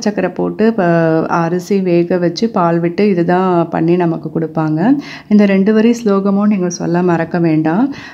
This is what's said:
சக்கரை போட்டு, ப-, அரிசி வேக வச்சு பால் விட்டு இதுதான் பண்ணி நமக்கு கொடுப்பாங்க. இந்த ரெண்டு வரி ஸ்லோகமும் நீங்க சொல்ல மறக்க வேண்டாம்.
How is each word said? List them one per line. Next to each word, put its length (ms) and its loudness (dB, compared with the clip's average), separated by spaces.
சக்கரை 240 -4
போட்டு, 400 -2
ப-, 540 2
அரிசி 520 -2
வேக 380 0
வச்சு 320 -2
பால் 300 0
விட்டு 300 0
இதுதான் 600 0
பண்ணி 260 0
நமக்கு 340 -2
கொடுப்பாங்க. 560 0
இந்த 180 4
ரெண்டு 280 2
வரி 300 4
ஸ்லோகமும் 440 0
நீங்க 220 0
சொல்ல 320 -2
மறக்க 380 0
வேண்டாம். 540 0